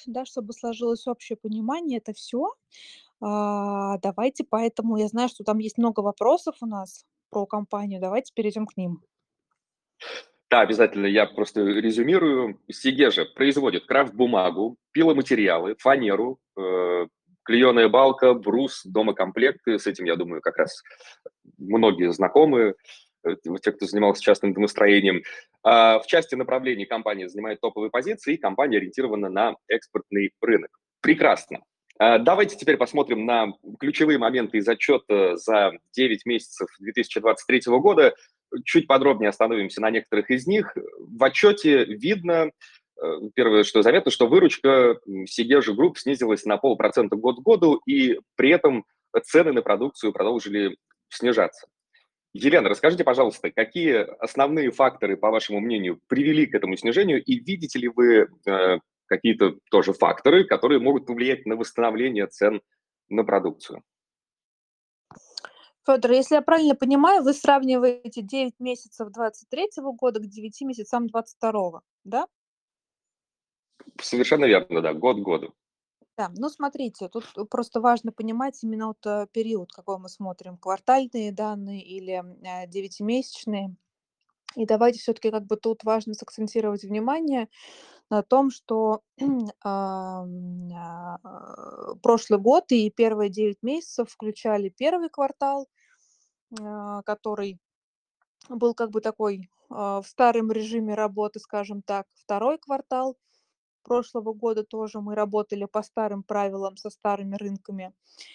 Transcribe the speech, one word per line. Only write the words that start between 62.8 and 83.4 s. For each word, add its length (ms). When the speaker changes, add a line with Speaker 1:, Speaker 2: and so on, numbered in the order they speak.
Speaker 2:
на 140
продукцию? 580
Speaker 1:
Федор, 260
если 240
я 60
правильно 340
понимаю, 480
вы 100
сравниваете 880
девять 380
месяцев 500
двадцать 380
третьего 440
года 280
к 60
девяти 380
месяцам 440
двадцать 300
второго, 440
да? 240
Speaker 2:
Совершенно 440
верно, 380
да, 120
год 220
к 60
году. 320
Speaker 1:
Да, 180
ну, 140
смотрите, 580
тут 160
просто 300
важно 320
понимать 500
именно 260
вот, 180
э, 260
период, 400
какой 260
мы 120
смотрим, 480
квартальные 760
данные 500
или, 300
м, 320
э, 220
девятимесячные. 1080